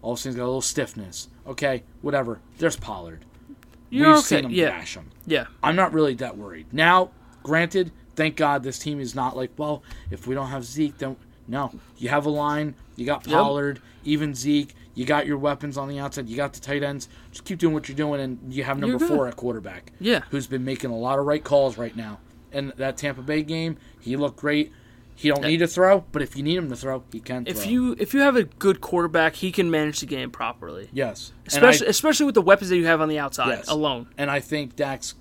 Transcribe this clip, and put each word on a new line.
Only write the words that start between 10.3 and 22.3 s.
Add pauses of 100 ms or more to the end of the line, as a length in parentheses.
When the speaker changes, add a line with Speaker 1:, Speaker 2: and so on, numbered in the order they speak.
Speaker 1:
don't
have
Zeke,
then," (300)
no. (240)
You
have
a
line. (220)
You
got
Speaker 2:
Yep.
Speaker 1:
Pollard, (240)
even
Zeke. (240)
You
got
your
weapons
on
the
outside.
You
got
the
tight
ends. (220)
Just
keep
doing
what
you're
doing,
and
you
have
number
Speaker 2:
You're
good.
Speaker 1:
four
at
quarterback,
Speaker 2:
Yeah.
Speaker 1:
who's
been
making
a
lot
of
right
calls
right
now. (340)